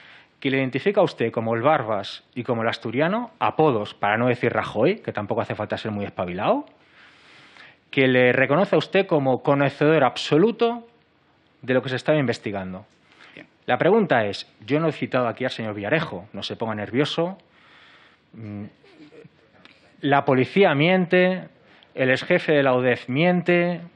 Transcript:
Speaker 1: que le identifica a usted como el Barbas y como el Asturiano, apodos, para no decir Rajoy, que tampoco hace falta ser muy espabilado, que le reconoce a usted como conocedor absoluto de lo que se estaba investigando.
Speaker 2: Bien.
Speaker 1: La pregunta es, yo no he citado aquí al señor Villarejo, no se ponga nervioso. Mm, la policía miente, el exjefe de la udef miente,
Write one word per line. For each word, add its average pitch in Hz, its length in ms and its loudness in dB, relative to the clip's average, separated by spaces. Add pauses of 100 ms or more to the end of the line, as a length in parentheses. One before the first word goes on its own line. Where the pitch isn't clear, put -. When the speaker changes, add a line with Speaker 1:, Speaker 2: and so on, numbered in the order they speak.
(400)
Speaker 1:
que 139 120 -2
le 131 80 0
identifica 135 420 0
a - 20 6
usted 120 280 -2
como 113 240 -2
el 117 80 -4
Barbas 113 600 -2 (120)
y 123 80 -8
como 113 180 -4
el 113 60 0
Asturiano, 151 720 -4
apodos, 113 560 0
para 104 220 0
no 123 100 0
decir 120 260 0
Rajoy, 113 460 0
que 117 120 -10
tampoco 107 300 -4
hace 107 140 -6
falta 107 240 -6
ser 113 100 -8
muy 104 160 -6
espabilado, 104 640 -4 (1200)
que 135 180 2
le 127 260 4
reconoce 139 420 2
a - 20 4
usted 190 300 0
como 135 340 0
conocedor 143 640 2
absoluto 226 800 0 (800)
de 123 100 -2
lo 127 80 2
que 131 80 -6
se 131 60 -4
estaba 151 240 0
investigando. 101 640 -4 (480)
Speaker 2:
Bien. - 140 -20 (180)
Speaker 1:
La 120 140 0
pregunta 151 480 2
es, - 200 -10 (160)
yo 139 160 0
no 165 100 0
he - 20 -2
citado 127 360 -2
aquí 113 160 -6
al 127 60 -2
señor 110 240 -8
Villarejo, 104 600 -4
no 101 100 -12
se 107 120 -8
ponga 110 200 -6
nervioso. 143 640 -4 (920)
Mm, 104 320 -12 (1400)
la 139 240 2
policía 143 500 4
miente, 180 720 2 (480)
el 131 160 0
exjefe 170 400 0
de 147 120 4
la 135 120 4
udef 123 340 0
miente, 175 720 0 (140)